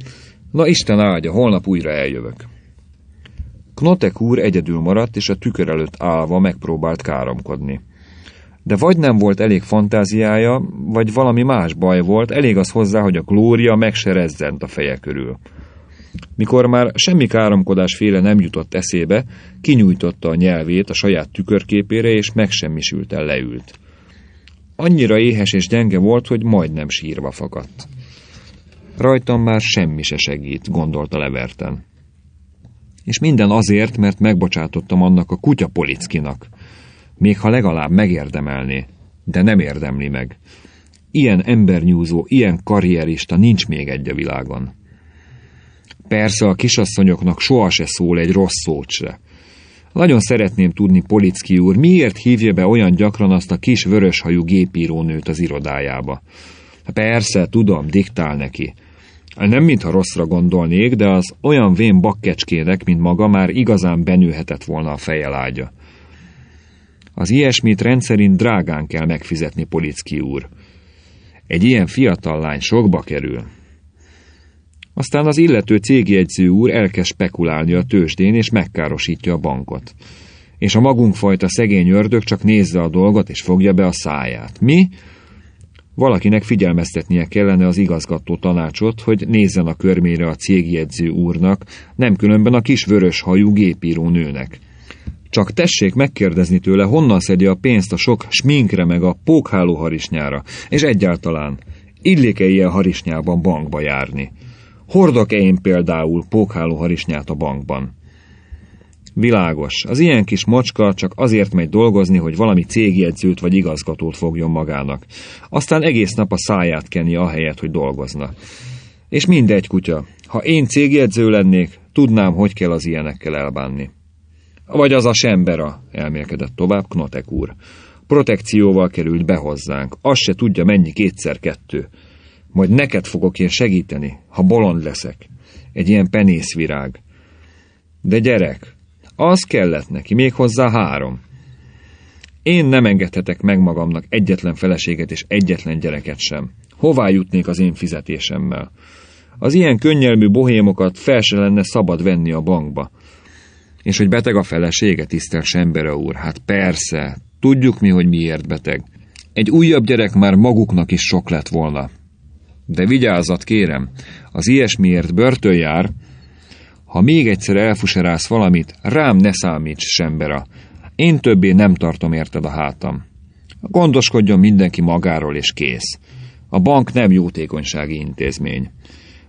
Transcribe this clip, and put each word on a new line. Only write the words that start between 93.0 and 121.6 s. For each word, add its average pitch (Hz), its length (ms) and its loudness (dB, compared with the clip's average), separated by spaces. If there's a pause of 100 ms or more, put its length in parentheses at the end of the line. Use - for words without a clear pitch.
hajú 101 320 2
gépíró 85 560 0
nőnek. 71 500 -4 (680)
Csak 98 220 -2
tessék 107 420 0
megkérdezni 92 680 0
tőle, 95 240 2
honnan 113 360 2
szedi 92 260 2
a 95 80 4
pénzt 107 400 0
a 101 40 -2
sok - 320 -2
sminkre 120 560 0
meg 87 180 0
a 90 200 0
pókháló 95 520 2
harisnyára, 76 680 -6 (260)
és 147 120 0
egyáltalán 85 800 -2 (420)
illik-e 120 440 2
ilyen 95 240 4
harisnyában 87 720 -2
bankba 76 400 -2
járni? 69 500 -6 (560)
Hordok-e 120 500 2
én 95 240 4
például 85 680 0
pókháló 90 460 0
harisnyát 80 540 -4
a 82 40 -6
bankban? 67 640 -8 (1160)
Világos. 87 720 0
Az 117 120 -2
ilyen 151 240 4
kis 95 220 -4
mocska 110 480 0
csak 92 220 -6
azért 104 380 0
megy 85 160 0
dolgozni, 98 480 2
hogy 80 180 -2
valami 95 280 2
cégjegyzőt 92 760 0
vagy 87 140 0
igazgatót 82 640 -4
fogjon 82 340 -4
magának. 71 540 -6 (440)
Aztán 156 340 -2
egész 113 300 0
nap 104 180 -2
a 92 60 -2
száját 87 500 -2
kenni 85 280 -2
ahelyett, 80 440 -4
hogy 80 120 -8
dolgozna. 69 580 -6 (800)
És 143 160 -2
mindegy, 110 420 4
kutya. 85 380 -4 (220)
Ha 117 120 -6
én 156 260 0
cégjegyző 131 640 2
lennék, 92 500 2 (140)